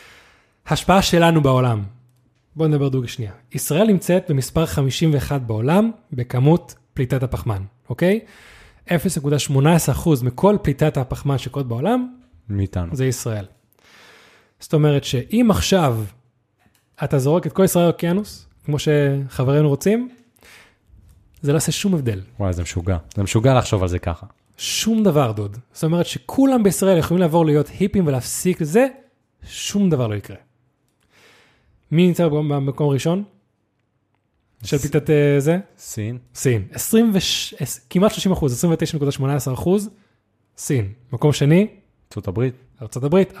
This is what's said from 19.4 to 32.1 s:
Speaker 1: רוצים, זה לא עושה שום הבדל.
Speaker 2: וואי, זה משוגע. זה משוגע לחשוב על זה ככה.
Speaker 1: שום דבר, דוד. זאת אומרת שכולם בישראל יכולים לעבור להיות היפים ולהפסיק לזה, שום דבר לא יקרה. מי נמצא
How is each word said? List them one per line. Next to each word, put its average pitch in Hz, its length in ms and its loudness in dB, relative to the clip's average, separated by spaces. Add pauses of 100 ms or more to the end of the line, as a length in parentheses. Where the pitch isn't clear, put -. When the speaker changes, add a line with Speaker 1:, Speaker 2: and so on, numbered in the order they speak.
Speaker 1:
רוצים, 208 400 0 (1300)
זה 143 100 -2
לא 151 60 2
עושה 156 140 -2
שום 196 220 -2
הבדל. 117 280 -2 (180)
Speaker 2:
וואי, 95 140 0
זה 85 80 -4
משוגע. 87 360 -4 (180)
זה 104 80 -2
משוגע 113 300 2
לחשוב 113 280 2
על 92 60 0
זה 87 120 -2
ככה. 85 260 -8 (320)
Speaker 1:
שום - 460 -2
דבר, 147 280 2
דוד. 104 260 -6 (160)
זאת - 100 -6
אומרת 165 220 0
שכולם 269 580 0
בישראל 190 340 4
יכולים 165 240 2
לעבור 170 240 2
להיות 147 220 2 (120)
היפים 196 280 0
ולהפסיק 143 540 -4
לזה, 180 260 2 (560)
שום - 460 -2
דבר 127 180 0
לא 104 80 -4
יקרה. 98 220 -12 (1500)
מי 170 160 4
נמצא 175 200 2